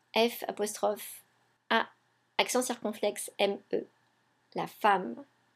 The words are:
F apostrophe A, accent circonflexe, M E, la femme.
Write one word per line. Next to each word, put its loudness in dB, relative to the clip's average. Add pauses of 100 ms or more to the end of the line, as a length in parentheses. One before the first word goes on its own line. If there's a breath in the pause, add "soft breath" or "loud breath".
(160)
F 2
apostrophe -4 (480)
A, 2 (500)
accent 2
circonflexe, -4
M 2 (160)
E, -2 (680)
la -4
femme. 2 (400)